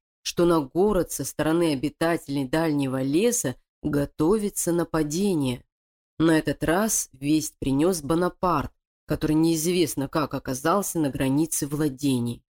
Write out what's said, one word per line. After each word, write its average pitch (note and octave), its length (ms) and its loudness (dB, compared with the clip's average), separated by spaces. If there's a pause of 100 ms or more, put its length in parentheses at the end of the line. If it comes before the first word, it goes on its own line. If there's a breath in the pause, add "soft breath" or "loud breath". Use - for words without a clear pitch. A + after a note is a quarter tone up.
(240)
что - 220 0
на E3+ 140 4
город F3+ 520 0
со - 120 -6
стороны D#3+ 500 0
обитателей D3 720 -2
дальнего C#3+ 560 0
леса D3 540 0 (280)
готовится E3 920 0
нападение. D#3+ 880 0 (560)
На D#3+ 180 4
этот D3+ 260 -2
раз F#3 500 0
весть C#3+ 460 -2
принёс D3+ 420 0
Бонапарт, E3 680 -2 (340)
который D3+ 300 0
неизвестно D#3+ 760 2
как D3+ 240 -2
оказался D#3+ 680 -2
на D3 100 2
границе C#3+ 580 0
владений. C#3 840 -2